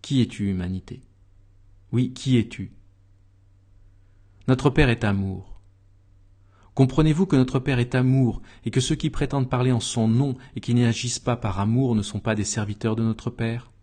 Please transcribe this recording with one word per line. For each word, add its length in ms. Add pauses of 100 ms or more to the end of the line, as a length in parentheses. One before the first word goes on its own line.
Qui 200
es-tu, 280
humanité ? 500 (920)
Oui, 180
qui 260
es-tu ? 360 (1800)
Notre 200
Père 200
est 160
amour. 560 (1120)
Comprenez-vous 520
que 120
notre 220
Père 200
est 160
amour 460 (240)
et 60
que 100
ceux 140
qui 140
prétendent 400
parler 220
en 80
son 300
nom 260 (200)
et 40
qui 160
n'agissent 420
pas 200
par 240
amour 340
ne 80
sont 160
pas 160
des 80
serviteurs 540
de 60
notre 260
Père ? 420 (120)